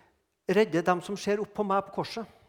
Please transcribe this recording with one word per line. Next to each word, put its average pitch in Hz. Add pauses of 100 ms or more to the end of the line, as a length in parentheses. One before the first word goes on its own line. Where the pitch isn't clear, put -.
(480)
redde 180
dem 175
som 202
ser 208
opp -
på 208
meg 196
på -
korset.» - (140)